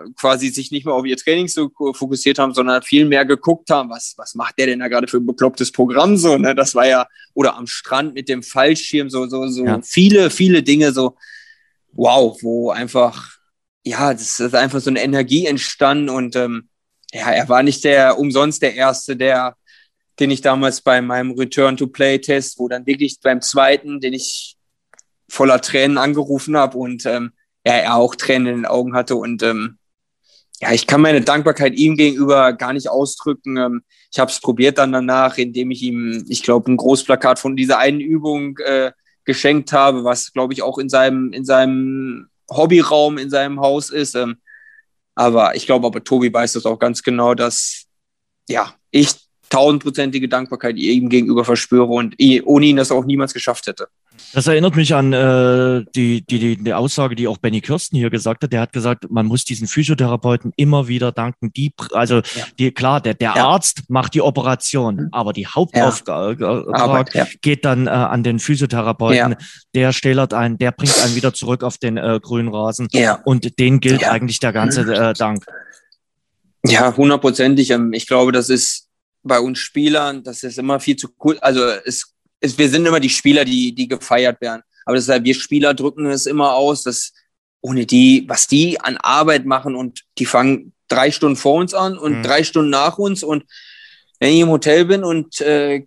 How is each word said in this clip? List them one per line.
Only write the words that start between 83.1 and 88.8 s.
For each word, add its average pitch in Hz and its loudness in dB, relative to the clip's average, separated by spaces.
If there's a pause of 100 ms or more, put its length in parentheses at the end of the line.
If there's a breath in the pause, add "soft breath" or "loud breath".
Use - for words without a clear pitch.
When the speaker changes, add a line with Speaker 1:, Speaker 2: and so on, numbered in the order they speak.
Speaker 1:
Spieler, 143 2
die, 127 -2
die 123 -6
gefeiert 123 0
werden. 113 -10 (220 soft breath)
Aber 123 0
das 123 0
ist 127 -2
halt, 123 2
wir 127 2
Spieler 143 0
drücken 147 -4
es 139 -4
immer 143 0
aus, 139 0
dass - -8 (480)
ohne 123 -4
die, 131 6
was - -2
die 156 0